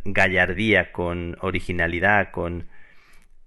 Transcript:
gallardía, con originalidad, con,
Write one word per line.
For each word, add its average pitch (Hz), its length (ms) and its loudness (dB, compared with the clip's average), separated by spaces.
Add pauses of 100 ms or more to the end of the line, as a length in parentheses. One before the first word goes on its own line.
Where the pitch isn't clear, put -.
gallardía, 95 840 2
con 87 500 -6
originalidad, 92 880 0
con, 85 380 -6 (760)